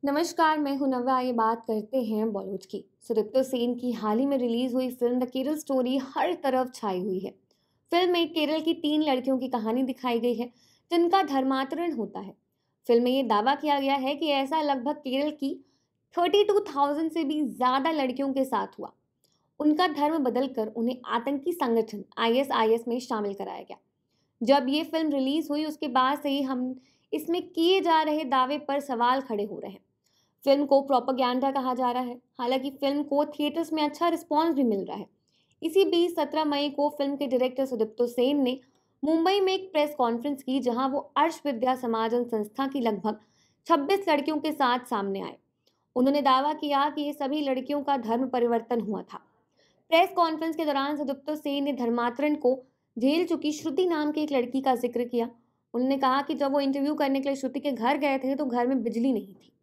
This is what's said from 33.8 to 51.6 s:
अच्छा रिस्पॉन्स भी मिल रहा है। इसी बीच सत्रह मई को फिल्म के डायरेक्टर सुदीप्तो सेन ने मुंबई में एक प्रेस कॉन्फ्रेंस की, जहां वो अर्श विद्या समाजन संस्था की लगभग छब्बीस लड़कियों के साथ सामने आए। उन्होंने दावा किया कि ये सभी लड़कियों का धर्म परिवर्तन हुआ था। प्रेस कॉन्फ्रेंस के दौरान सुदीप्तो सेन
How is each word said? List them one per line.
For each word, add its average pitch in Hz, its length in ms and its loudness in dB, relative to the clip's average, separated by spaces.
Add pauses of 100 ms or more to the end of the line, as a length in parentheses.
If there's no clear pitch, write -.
अच्छा 294 240 0
रिस्पॉन्स 330 480 0
भी 277 80 2
मिल 202 220 0
रहा - 120 -10
है। - 100 -12 (560)
इसी 330 220 4
बीच 349 300 2
सत्रह 311 300 0
मई 294 240 0
को 285 200 0
फिल्म 285 260 -2
के 277 120 -4
डायरेक्टर 254 380 0
सुदीप्तो 240 420 -2
सेन 254 340 2
ने 254 180 0 (440)
मुंबई 330 360 4
में 381 140 2
एक 370 180 -6
प्रेस 294 260 0
कॉन्फ्रेंस 240 460 -2
की, 262 160 -2
जहां 247 300 0
वो 285 100 -2
अर्श 320 460 0
विद्या 254 300 0
समाजन 226 480 0
संस्था 233 440 -4
की 269 120 -4
लगभग 214 400 -2 (480)
छब्बीस 339 420 2
लड़कियों 302 280 2
के 311 140 -2
साथ 254 280 2
सामने 196 420 -4
आए। - 160 -12 (580)
उन्होंने 277 260 4
दावा 269 320 4
किया 285 360 0
कि 302 120 -4
ये 285 120 -4
सभी 294 280 -2
लड़कियों 269 420 -2
का 277 140 0
धर्म 240 300 -2
परिवर्तन 233 540 0
हुआ 190 200 -6
था। - 200 -16 (680)
प्रेस 339 260 6
कॉन्फ्रेंस 320 400 0
के 320 100 -2
दौरान 285 320 -2
सुदीप्तो 277 380 -6
सेन 285 280 -4